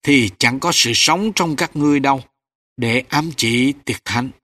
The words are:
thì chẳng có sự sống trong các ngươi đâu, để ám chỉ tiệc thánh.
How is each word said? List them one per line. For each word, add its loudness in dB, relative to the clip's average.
thì 2
chẳng 0
có 0
sự 0
sống 0
trong 0
các -6
ngươi 2
đâu, 0
để 0
ám -2
chỉ 2
tiệc -6
thánh. -2